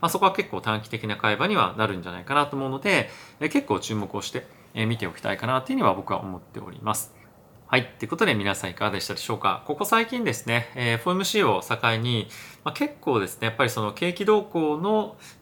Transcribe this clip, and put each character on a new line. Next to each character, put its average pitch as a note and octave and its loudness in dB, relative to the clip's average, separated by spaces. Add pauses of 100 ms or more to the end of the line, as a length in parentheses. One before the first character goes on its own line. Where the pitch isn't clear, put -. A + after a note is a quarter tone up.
ま E3+ 2
あ、 - 4
そ F#3+ -2
こ G3 4
は F#3 6
結 - -4
構 F#2 -4
短 A2 0
期 - -14
的 A2+ -6
な G#2 -2
買 G#2 4
い - -6
場 D#3+ 2
に G#3 2
は G2 2
な A2 4
る G2+ 0
ん F2 -8
じ F2 -8
ゃ - -8
な F2 -10
い F2+ -14
か C3+ -2
な C#3+ 4
と C#3+ -6
思 C3+ -2
う - -2
の C3+ -4
で、 C#3 2 (300)
え D3 -2
ー、 D#3 2
結 C#4 2
構 G2 2
注 - -6
目 G#2 -4
を G2+ -4
し - -8
て、 - -8 (260)
え A2+ -2
ー、 - 2
見 A#2 0
て G#2 -4
お F2 -4
き - -16
た G#2+ -2
い F#2+ -2
か - -6
な C3 2
と C3 -6
い C4 0
う - 0
ふ - 0
う - 0
に - 0
は G2+ 4
僕 F#2+ -4
は F#2+ -2
思 F#2+ -8
っ - -20
て - -14
お F#2+ -14
り - -16
ま G#2+ 0
す。 - -8 (540)
は B2+ 4
い。 A#2 -2
と A#2 -6
い - -8
う - -8
こ E3+ -4
と A3+ 4
で D#3+ 4
皆 G2+ 0
さ G2 -8
ん F#2 -6
い - -10
か - -2
が G#2 2
で F#2+ -4
し - -6
た G2+ -4
で G2 -8
し - -10
ょ A#2 0
う - -8
か。 G2 0
こ D3 -2
こ G#3 -2
最 A3+ 2
近 B3 -4
で D3 0
す - -6
ね、 A#2 0
え A#2+ 2
ー、 - -
エ - 0
フ F3+ 0
オ - 2
ー - 2
エ - 0
ム G3 0
シ G#3 2
ー F3+ 6
を F#2+ 4
境 A2+ 0
に、 A#2 0 (360)
ま D3+ -4
あ、 - -12
結 D4 -2
構 B2+ 2
で F#2 0
す - -10
ね、 A2+ -2
や A2+ 2
っ - -10
ぱ - 4
り A#2+ 4
そ A2+ -2
の G#2 0
景 F3 -2
気 G3 -2
動 G#3+ 6
向 D#3 0
の、 G#3 0 (240)